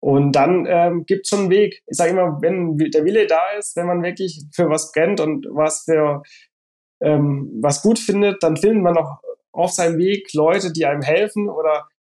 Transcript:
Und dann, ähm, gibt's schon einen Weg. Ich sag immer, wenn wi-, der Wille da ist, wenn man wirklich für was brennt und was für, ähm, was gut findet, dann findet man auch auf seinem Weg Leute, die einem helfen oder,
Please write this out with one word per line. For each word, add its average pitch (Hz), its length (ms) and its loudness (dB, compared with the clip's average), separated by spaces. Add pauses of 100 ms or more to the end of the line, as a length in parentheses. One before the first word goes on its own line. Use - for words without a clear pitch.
Und 139 320 2
dann, 151 360 2
ähm, 175 380 2
gibt's 196 220 -2
schon 202 140 0
einen 185 80 0
Weg. 202 360 2
Ich 151 100 -10
sag 175 140 2
immer, 175 320 0
wenn 170 380 -2
wi-, 156 100 0
der 156 140 2
Wille 202 240 2
da 170 280 0
ist, - 200 -10
wenn 175 100 -4
man 175 160 -2
wirklich 170 500 -6
für 175 160 0
was 156 220 -2
brennt 175 300 0
und 156 280 -2
was 156 360 -2
für, 151 380 0 (800)
ähm, 147 480 0 (140)
was 143 180 0
gut 226 200 2
findet, 202 420 0
dann 160 140 2
findet 202 260 2
man 170 160 2
auch 147 220 -4 (320)
auf 170 180 -2
seinem 170 280 0
Weg 196 360 -2
Leute, 170 380 2
die 160 120 -2
einem 143 180 -2
helfen 202 460 0
oder, 156 380 -2 (180)